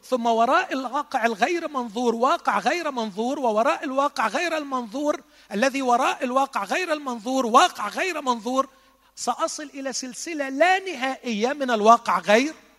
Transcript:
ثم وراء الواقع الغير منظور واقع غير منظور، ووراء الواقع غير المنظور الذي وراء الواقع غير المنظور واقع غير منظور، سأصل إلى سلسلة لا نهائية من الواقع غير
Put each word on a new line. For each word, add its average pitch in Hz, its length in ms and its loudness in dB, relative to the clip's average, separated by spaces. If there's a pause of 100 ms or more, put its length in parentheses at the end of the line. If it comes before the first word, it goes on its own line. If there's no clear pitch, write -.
ثم 240 220 -2
وراء 240 460 2
الواقع 262 540 -2
الغير 294 420 0
منظور 240 460 -2
واقع 254 440 2
غير 311 320 -2
منظور، 233 480 -4
ووراء 247 460 2
الواقع 269 440 0
غير 330 280 -2
المنظور 277 680 -4 (300)
الذي 254 300 0
وراء 262 420 2
الواقع 247 400 0
غير 320 280 -2
المنظور 262 540 -4
واقع 233 420 4
غير 302 340 -4
منظور، 254 460 -2 (460)
سأصل 302 480 -4
إلى 269 300 -10
سلسلة 269 560 -8
لا 330 300 2
نهائية 262 720 -4
من 277 180 -4
الواقع 214 480 6
غير 220 360 4 (240)